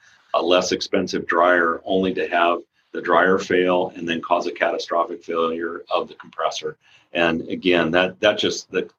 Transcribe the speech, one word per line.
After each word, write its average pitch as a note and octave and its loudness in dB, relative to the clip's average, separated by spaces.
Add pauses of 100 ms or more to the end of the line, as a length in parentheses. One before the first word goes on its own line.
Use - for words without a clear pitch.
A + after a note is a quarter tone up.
(320)
a D#2+ 0
less F2+ 2
expensive F#2 -4
dryer E2+ 2
only F#2 0
to E2 -4
have E2+ 0 (320)
the E2+ -8
dryer F2 4
fail F2+ 2
and E2+ -8
then E2 -2
cause E2+ 0
a F2 -6
catastrophic E2+ -2
failure E2+ -4
of F2+ -2
the - -20
compressor. - -6 (340)
And E2+ 0
again, E2+ 0
that, F#2 0
that G#2 4
just, - -4
the, F2+ -4 (100)